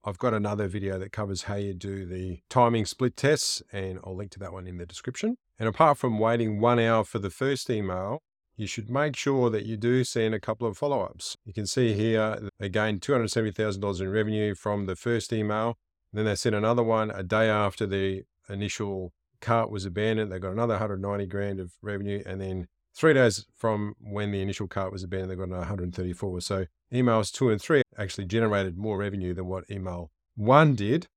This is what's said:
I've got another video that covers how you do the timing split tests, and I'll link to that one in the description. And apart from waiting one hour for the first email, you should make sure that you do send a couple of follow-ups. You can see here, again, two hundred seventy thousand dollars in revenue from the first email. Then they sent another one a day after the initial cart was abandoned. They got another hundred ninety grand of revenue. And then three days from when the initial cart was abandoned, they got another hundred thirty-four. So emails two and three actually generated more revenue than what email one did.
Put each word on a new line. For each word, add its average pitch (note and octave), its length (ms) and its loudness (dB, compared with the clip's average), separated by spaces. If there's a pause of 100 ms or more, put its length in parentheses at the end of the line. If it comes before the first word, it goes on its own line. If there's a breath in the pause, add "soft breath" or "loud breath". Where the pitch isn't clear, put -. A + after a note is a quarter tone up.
I've G2+ 120 -6
got B2 160 0
another G#2 360 0
video F#2+ 280 -4
that G2 140 -8
covers G2 320 -6
how G#2 120 -6
you G2+ 180 -4
do G2 320 -8
the F2+ 340 -8 (100)
timing A#2 360 6
split - 320 -2
tests, - 440 0 (120)
and F#2+ 320 -6
I'll F#2 100 -10
link G2 160 -10
to F#2+ 80 -18
that F2+ 140 -10
one F2+ 120 -12
in F2+ 120 -10
the F2 80 -10
description. G#3+ 500 -6 (240)
And A2+ 80 0
apart D3 300 4
from A2+ 220 0
waiting A2 420 2
one A#2+ 180 6
hour A2+ 240 4
for - 160 -4
the G2 100 -4
first C3+ 400 -2
email, G2+ 500 -2 (380)
you G#2 100 -6
should G#2+ 240 -8
make C#3+ 240 0
sure C3 340 2
that G#2+ 160 -2
you A2 100 -6
do A#2+ 280 2
send A2 320 0
a G#2 40 -4
couple A2 280 -4
of G2+ 100 -4
follow-ups. A#2+ 580 -2 (100)
You G2+ 80 -16
can G#2+ 120 -4
see A#2 280 2
here, G#2+ 560 0 (100)
again, G2+ 400 0
two C#3+ 140 -2
hundred A#2 180 2
seventy A2 200 0
thousand G2+ 300 -2
dollars G2 200 -2
in F#2+ 100 -2
revenue G#2+ 420 0
from G#2 320 -2
the F#2+ 100 -4
first A#2 380 -2
email. A2 440 0 (360)
Then G#2+ 120 0
they G#2 100 2
sent A2+ 180 2
another A2+ 300 4
one A2+ 260 2
a G2 140 -6
day A2 260 4
after G#2+ 380 2
the F#2+ 360 0 (260)
initial G2 640 -6 (260)
cart A#2 320 0
was G2 140 -6
abandoned. G#2 460 0
They F#2 60 -6
got F#2 140 -6
another A2+ 260 0
hundred G2+ 240 -2
ninety G2+ 240 -2
grand G2+ 340 -4
of F2+ 120 -10 (100)
revenue. G2+ 420 -4
And F#2+ 160 -8
then F#2 280 -4 (260)
three D#3 200 6
days B2 420 6
from G#2 440 -2
when G#2 320 -4
the G2 120 0
initial G2 240 -4
cart G2 240 -4
was F#2+ 100 -10
abandoned, F#2+ 300 -6
they F#2 60 -6
got F#2 100 -6
another F2+ 180 -4
hundred F2+ 300 -6
thirty-four. F2+ 460 -6
So F#2+ 240 -2 (280)
emails A#2 380 2
two B2+ 180 2
and G#2+ 100 2
three D3 220 4 (160)
actually G2+ 280 -6
generated G2 520 2
more G#2 200 -2
revenue G2 360 -2
than F2+ 140 -6
what F#2 240 -8
email F2+ 400 -8 (240)
one C3 400 8
did. G#2+ 420 0